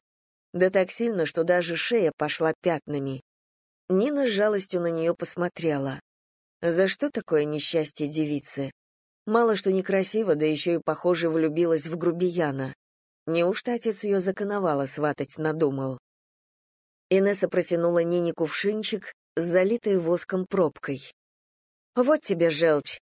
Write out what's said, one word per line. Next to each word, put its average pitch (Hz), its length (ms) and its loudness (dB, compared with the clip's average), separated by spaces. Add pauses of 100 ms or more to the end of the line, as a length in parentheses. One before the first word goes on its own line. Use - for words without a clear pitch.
(520)
Да 180 180 2
так 190 200 2
сильно, 220 340 -2
что 165 180 0
даже 170 340 0
шея 185 400 0
пошла 156 440 0
пятнами. 139 640 -4 (680)
Нина 262 380 2
с 233 40 0
жалостью 196 520 0
на 170 60 0
неё 165 260 0
посмотрела. 156 840 -4 (600)
«За 170 280 2
что 285 220 -2
такое 156 340 0
несчастье 151 640 -2
девицы? 147 640 -4 (540)
Мало 226 300 2
что 190 160 0
некрасиво, 190 640 0
да 151 100 0
ещё 156 300 0
и, 165 100 -2
похоже, 165 460 0
влюбилась 160 560 2
в 165 100 -6
грубияна. 165 800 -2 (520)
Неужто 175 460 0
отец 233 320 -4
её 196 160 2
за 185 140 0
Коновала 190 520 0
сватать 143 520 -4
надумал?» 139 600 0 (1120)
Инесса 190 400 2
протянула 170 540 2
Нине 170 320 0
кувшинчик 202 800 -4 (220)
с 165 80 0
залитой 190 540 2
воском 175 480 0
пробкой. 147 680 -2 (880)
«Вот 294 200 4
тебе 170 300 2
желчь. 151 520 2